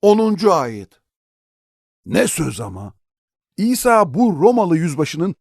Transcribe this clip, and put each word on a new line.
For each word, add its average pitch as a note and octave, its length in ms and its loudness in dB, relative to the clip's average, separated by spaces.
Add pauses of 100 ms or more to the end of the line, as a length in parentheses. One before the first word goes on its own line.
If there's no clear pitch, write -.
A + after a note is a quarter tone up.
Onuncu G#3 500 2
ayet. A#2 480 -6 (1040)
Ne A3 220 0
söz B2 320 -6
ama! G2+ 340 -14 (640)
İsa A3 580 2
bu G3 260 2
Romalı G3 380 4
yüzbaşının D#3 640 -4